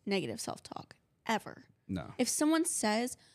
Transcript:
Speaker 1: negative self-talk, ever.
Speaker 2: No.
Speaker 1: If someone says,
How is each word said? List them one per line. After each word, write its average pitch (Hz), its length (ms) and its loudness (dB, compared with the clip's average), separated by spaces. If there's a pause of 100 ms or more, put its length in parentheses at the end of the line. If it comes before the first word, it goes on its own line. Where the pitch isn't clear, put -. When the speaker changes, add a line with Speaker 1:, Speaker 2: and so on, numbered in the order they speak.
Speaker 1:
negative 180 340 0
self-talk, - 540 -10 (320)
ever. - 380 -4 (220)
Speaker 2:
No. - 300 -6
Speaker 1:
If 247 120 2
someone 320 360 4
says, 233 500 0 (200)